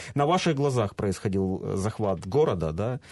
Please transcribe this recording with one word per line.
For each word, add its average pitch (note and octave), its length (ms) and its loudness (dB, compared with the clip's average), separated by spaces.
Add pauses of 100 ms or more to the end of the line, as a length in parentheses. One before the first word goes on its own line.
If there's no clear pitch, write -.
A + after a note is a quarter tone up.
(160)
На C#3+ 100 2
ваших E3 300 2
глазах B2+ 400 0
происходил, F#2+ 680 0
э, G2 120 -2
захват G2 500 -2
города, F#2+ 460 2
да? A2 280 -4 (120)